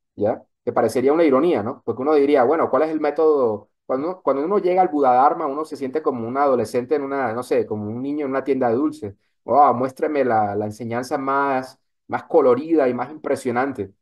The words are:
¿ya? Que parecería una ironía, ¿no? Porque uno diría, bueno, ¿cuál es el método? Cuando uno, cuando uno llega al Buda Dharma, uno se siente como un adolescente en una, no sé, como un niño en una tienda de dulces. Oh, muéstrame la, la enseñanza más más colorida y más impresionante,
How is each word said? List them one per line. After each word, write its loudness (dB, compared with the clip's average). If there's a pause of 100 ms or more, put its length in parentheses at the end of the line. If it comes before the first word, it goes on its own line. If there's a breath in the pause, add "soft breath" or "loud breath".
(160)
¿ya? -2 (220)
Que -4
parecería 2
una 4
ironía, 2
¿no? -8
Porque -6
uno 2
diría, 4
bueno, 2
¿cuál 2
es -2
el -4
método? 0 (160)
Cuando -4
uno, -10
cuando 0
uno 0
llega 2
al 2
Buda 2
Dharma, 2
uno -6
se -12
siente -6
como -2
un -6
adolescente 0
en -2
una, -4
no -6
sé, 0
como -6
un -8
niño -6
en -4
una -2
tienda 0
de 2
dulces. -4 (300)
Oh, 4
muéstrame -2
la, 0
la -4
enseñanza -6
más -2 (340)
más -6
colorida 4
y 0
más -6
impresionante, -4